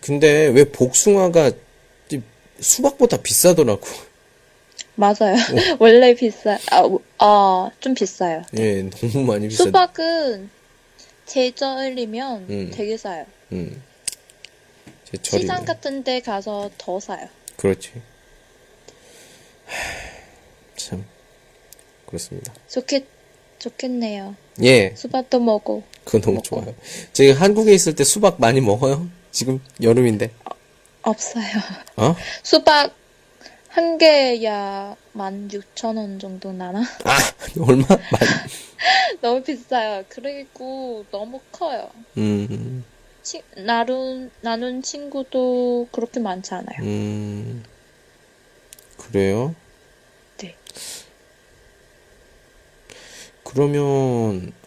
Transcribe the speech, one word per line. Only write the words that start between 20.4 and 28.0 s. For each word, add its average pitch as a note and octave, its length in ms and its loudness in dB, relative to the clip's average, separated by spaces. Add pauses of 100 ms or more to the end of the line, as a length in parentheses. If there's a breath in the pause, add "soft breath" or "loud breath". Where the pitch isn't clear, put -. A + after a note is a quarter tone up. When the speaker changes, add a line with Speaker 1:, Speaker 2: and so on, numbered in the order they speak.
Speaker 1:
참, - 300 -12 (1000)
그렇습니다. - 480 -14 (160)
Speaker 2:
좋겠-, C4+ 360 -4 (540)
좋겠네요. A3 760 -8 (260)
Speaker 1:
예. A#2 340 6
Speaker 2:
수박도 B3+ 440 -4
먹고. G#3+ 440 -2 (200)
Speaker 1:
그거 - 160 0
너무 G2 160 0
Speaker 2:
먹고. - 260 -6
Speaker 1:
좋아요. - 140 -12 (380 loud breath)
저희 C#3 180 8
한국에 G#3 420 6
있을 F3 220 4
때 C#3+ 80 2